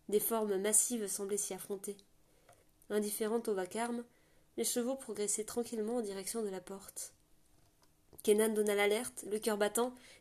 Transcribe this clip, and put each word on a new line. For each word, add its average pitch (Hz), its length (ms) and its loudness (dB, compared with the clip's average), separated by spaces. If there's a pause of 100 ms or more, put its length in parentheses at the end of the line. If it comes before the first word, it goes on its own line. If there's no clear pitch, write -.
Des 202 100 4
formes 214 380 0
massives 214 500 4
semblaient 202 300 -4
s'y - 160 -4
affronter. 196 420 -8 (960)
Indifférente 214 580 0
au 220 60 2
vacarme, 226 500 -2 (540)
les 233 60 0
chevaux 247 320 0
progressaient 208 500 -4
tranquillement 233 520 -2
en 247 40 0
direction 196 400 -4
de 208 80 -2
la 185 100 -6
porte. - 540 -12 (1080)
Kenan 214 260 6
donna 208 260 2
l'alerte, 208 540 2
le 208 100 -2
cœur 214 180 0
battant, 233 360 2 (280)